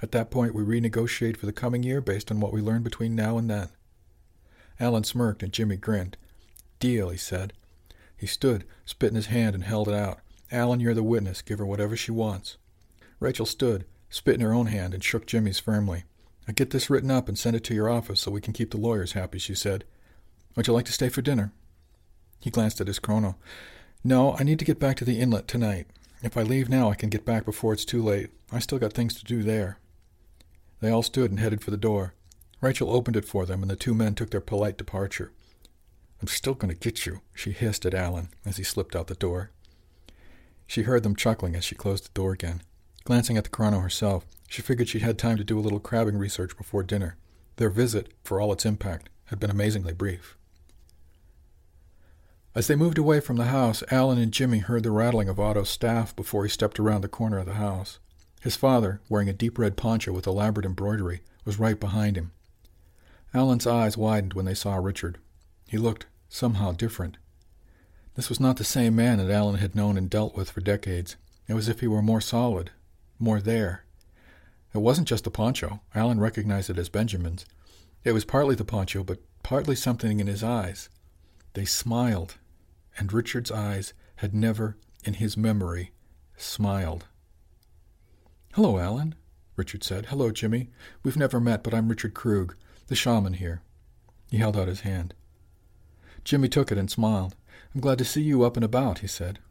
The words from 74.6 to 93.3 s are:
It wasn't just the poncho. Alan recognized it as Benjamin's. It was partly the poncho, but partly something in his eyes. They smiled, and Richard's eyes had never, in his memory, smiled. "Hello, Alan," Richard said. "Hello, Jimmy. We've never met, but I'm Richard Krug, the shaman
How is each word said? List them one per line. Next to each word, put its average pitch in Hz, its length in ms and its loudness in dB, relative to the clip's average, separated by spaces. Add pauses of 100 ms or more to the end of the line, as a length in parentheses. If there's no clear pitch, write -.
It 101 40 0
wasn't 127 300 4
just - 160 0
the 92 60 -4
poncho. 107 500 -2 (140)
Alan 113 260 2
recognized 104 480 0
it 92 100 -4
as 85 120 -4
Benjamin's. 92 560 -2 (580)
It 120 80 4
was 107 140 2
partly 139 280 4
the 107 100 -2
poncho, 98 380 -2
but 92 200 -8 (200)
partly 143 320 0
something 113 460 0
in 98 60 0
his 101 180 -4
eyes. 110 460 -4 (640)
They 98 100 -4
smiled, 117 680 0 (640)
and 98 120 -2
Richard's 117 400 -2
eyes 104 440 -4 (220)
had 98 180 -4
never, 110 420 0 (260)
in 104 120 -4
his 104 200 -2
memory, 95 580 0 (440)
smiled. 95 680 -2 (1500)
"Hello, 156 260 4
Alan," 120 380 -2 (400)
Richard - 260 -6
said. 98 240 -6
"Hello, 131 240 0
Jimmy. 113 400 -2 (320)
We've 135 140 0
never 135 240 2
met, 117 240 2
but 113 100 -2
I'm 113 140 2
Richard 107 260 -2
Krug, 98 400 0 (320)
the 131 80 -4
shaman 104 400 2